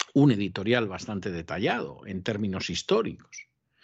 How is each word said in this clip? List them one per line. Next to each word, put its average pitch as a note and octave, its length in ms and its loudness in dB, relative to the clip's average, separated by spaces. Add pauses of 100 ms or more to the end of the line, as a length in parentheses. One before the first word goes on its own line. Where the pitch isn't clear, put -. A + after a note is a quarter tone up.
(140)
un C#3 180 8
editorial G#2 560 2
bastante F#2+ 440 -6
detallado F2+ 760 -4
en F#2 180 -8
términos G2+ 460 -4
históricos. - 760 -4 (360)